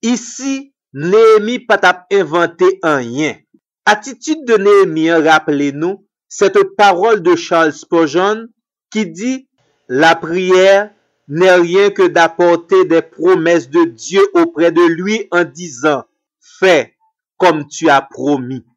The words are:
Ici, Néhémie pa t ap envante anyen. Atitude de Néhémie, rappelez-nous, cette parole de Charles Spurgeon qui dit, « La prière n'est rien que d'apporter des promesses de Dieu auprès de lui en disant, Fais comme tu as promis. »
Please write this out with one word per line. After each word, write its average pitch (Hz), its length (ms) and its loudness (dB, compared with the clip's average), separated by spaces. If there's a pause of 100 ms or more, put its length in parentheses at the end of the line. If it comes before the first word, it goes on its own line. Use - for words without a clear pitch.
Ici, 269 680 -6 (200)
Néhémie 214 680 2
pa 226 160 0
t 185 80 0
ap 180 240 0
envante 170 560 0 (160)
anyen. 135 540 -4 (500)
Atitude 277 580 -4
de 233 120 2
Néhémie, 190 560 2
rappelez-nous, 156 920 -2 (240)
cette 190 300 0 (180)
parole 202 460 2
de 170 140 2
Charles 165 360 -2
Spurgeon 180 760 -2 (420)
qui 214 160 -4
dit, « 240 400 -8 (420)
La 160 280 2
prière 185 760 0 (380)
n'est 180 260 2
rien 180 360 2
que 196 180 0
d'apporter 170 760 0
des 160 180 0
promesses 165 680 0
de 170 140 2
Dieu 170 380 -4 (120)
auprès 330 380 0
de 165 100 2
lui 185 480 -2
en 175 140 0
disant, 147 580 -6 (380)
Fais 160 560 -2 (400)
comme 156 320 0
tu 160 200 -4
as 135 140 2
promis. » 131 640 -6 (120)